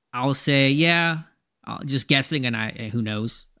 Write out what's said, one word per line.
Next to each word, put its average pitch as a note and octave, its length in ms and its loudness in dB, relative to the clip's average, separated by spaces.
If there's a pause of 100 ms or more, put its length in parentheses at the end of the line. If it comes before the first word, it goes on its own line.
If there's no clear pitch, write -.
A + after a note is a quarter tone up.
(140)
I'll C3+ 200 0
say, C#3 360 4
yeah, E3 480 2 (460)
I'll, - 200 -10
just C#3 240 -2
guessing, C#3 380 2
and A#2 100 -2
I, A2 340 -6
who A#2+ 120 -2
knows? G#2+ 440 -6 (140)